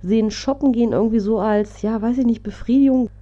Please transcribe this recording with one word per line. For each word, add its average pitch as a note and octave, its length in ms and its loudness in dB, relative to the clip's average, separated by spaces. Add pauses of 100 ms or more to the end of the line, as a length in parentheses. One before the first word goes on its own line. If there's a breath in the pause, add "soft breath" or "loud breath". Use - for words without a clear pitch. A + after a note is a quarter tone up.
sehen G#3+ 280 2
Shoppen C#4 400 -2
gehen A#3 220 2
irgendwie A3 260 2
so G#3 220 0
als, G#3 420 -2
ja, A3 180 -2
weiß B3 180 -2
ich B3+ 80 0
nicht, A3+ 180 -2
Befriedigung. B3+ 680 0 (120)